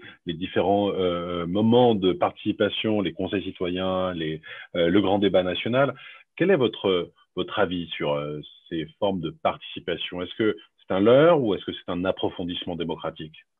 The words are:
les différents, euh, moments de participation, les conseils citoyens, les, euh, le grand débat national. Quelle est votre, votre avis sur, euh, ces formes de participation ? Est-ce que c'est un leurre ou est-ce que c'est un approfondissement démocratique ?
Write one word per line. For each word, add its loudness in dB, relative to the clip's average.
les -4
différents, 0
euh, -2
moments 4
de 2
participation, 0
les -2
conseils -4
citoyens, -4
les, -6
euh, 4
le 6
grand 2
débat 4
national. 0
Quelle 2
est 6
votre, 0
votre -4
avis -2
sur, -2
euh, -6
ces -6
formes -2
de -6
participation ? -6
Est-ce -10
que 0
c'est -6
un 2
leurre 6
ou 2
est-ce -4
que -6
c'est -12
un -4
approfondissement -4
démocratique ? -8